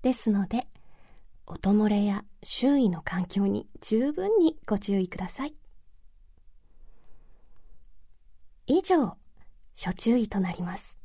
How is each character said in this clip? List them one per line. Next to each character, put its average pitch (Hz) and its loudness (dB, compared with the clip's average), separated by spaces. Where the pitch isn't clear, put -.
で 254 4
す - 0
の 202 2
で、 - -4
音 - -2
漏 214 6
れ 208 4
や 202 -2
周 277 2
囲 240 4
の 170 -2
環 180 -2
境 196 0
に 202 -2
十 254 0
分 403 2
に 320 4
ご 202 2
注 202 0
意 185 0
く - -10
だ 185 -6
さ 277 -8
い。 302 -10
以 339 4
上、 294 2
諸 - -4
注 233 2
意 220 2
と 196 -2
な 180 0
り 175 -6
ま 175 -6
す。 - -14